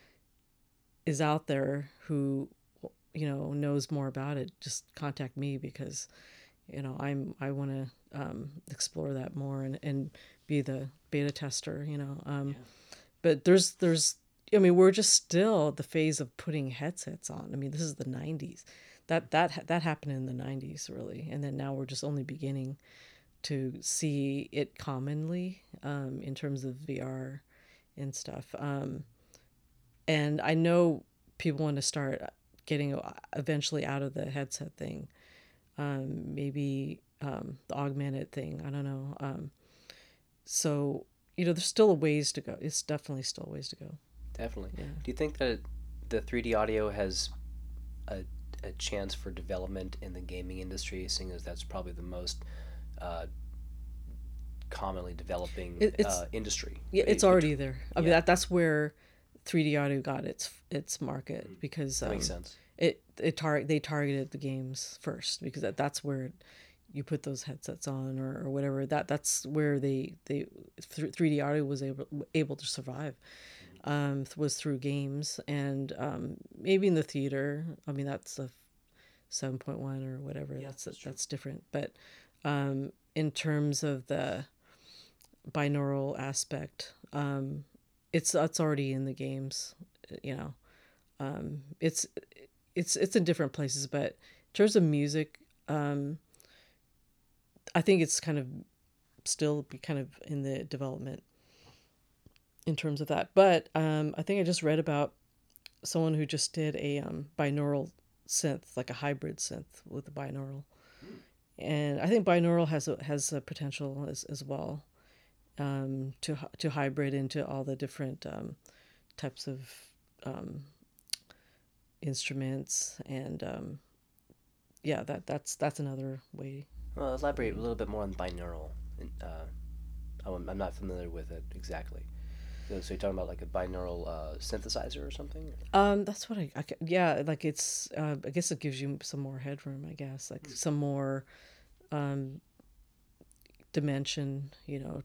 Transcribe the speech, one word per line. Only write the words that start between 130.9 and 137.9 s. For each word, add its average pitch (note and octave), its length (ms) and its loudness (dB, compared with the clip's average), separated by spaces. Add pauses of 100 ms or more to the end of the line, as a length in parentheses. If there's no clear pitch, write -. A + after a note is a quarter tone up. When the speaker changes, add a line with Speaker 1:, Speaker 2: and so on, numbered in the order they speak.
Speaker 2:
with E2 200 -8
it E2 120 -8 (120)
exactly. D#3+ 480 -8 (640)
So, G2 120 -6
so F#2+ 140 -6
you're F#2 40 -6
talking G2 180 0
about, F2+ 120 -4
like, F2+ 140 -8
a F2 40 -8
binaural, F2+ 600 -4
uh, D#2 320 -6
synthesizer B2 680 -6
or C#3+ 40 -8
something? D#3 420 -10 (200)
Speaker 1:
Um, G3+ 320 6
that's G3+ 260 -6
what G#3+ 80 -2
I, D3 180 -2
I D3 60 -2
ca-, - 220 -8
yeah, E3 420 4
like, D#3 180 -2
it's, - 480 -2